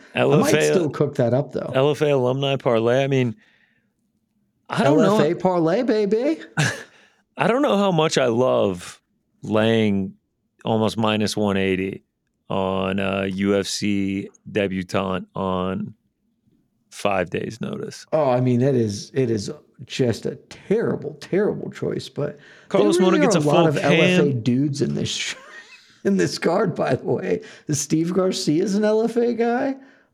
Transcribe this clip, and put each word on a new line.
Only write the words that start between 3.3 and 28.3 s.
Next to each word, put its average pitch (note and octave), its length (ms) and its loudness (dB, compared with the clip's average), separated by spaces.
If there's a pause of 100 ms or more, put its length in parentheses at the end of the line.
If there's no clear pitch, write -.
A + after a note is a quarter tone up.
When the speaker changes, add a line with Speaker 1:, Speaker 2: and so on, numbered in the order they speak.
Speaker 2:
I - 160 0
don't D4 140 6
know. G#3 180 4
Speaker 1:
L - 60 4
F D#3 100 2
A - 20 -2
parlay, F3+ 480 2
baby. A3+ 560 2 (520)
Speaker 2:
<laughs> - 480 -20
I D#3+ 100 2
don't B3 140 2
know G#3+ 160 2
how G3+ 120 2
much D#3 280 2
I C3 80 2
love A2+ 720 0 (420)
laying G#2+ 720 2 (540)
almost A2 320 0
minus G#2+ 400 0
one G#2 180 0
eighty F#2+ 480 -2 (460)
on F#2+ 480 -2
a G2 300 -2
U G2 300 0
F F#2+ 80 -2
C G2+ 600 -4 (220)
debutant F#2+ 840 -4
on F#2+ 600 -4 (960)
five F#2+ 400 -4
days' G2+ 280 -8
notice. - 540 -10
Speaker 1:
Oh, D3+ 160 0
I B2+ 140 2
mean, B2 180 2
it C3+ 140 2
is, G#2+ 400 -2
it C3 160 0
is G#2+ 200 -4 (360)
just - 400 -2
a - 100 -8 (140)
terrible, - 720 -4
terrible - 480 -2
choice. - 400 -6
But - 280 -8 (300)
Speaker 2:
Carlos G3 300 4
Speaker 1:
there F#3 80 6
really F#3 140 4
Speaker 2:
Mota B3+ 120 4
gets F3+ 40 4
Speaker 1:
are - 20 4
Speaker 2:
a D3+ 40 0
Speaker 1:
a C#3+ 40 0
lot D3 100 4
Speaker 2:
full E3+ 120 6
Speaker 1:
of D3 100 0
L C#3 140 2
F F3+ 280 4
A C#3+ 100 4
Speaker 2:
can. B2 120 -4
Speaker 1:
dudes C3+ 400 0
in C#3+ 120 -2
this - 140 -4
sh-, - 260 -8 (360)
<laughs> - 340 -16
in G3 140 2
this E3 200 -2
card, F#3 360 0
by D3 220 -2
the - 100 -6
way. F3 340 -2 (260)
Is D3 140 -4
Steve E3 320 -2
Garcia's F#3 600 0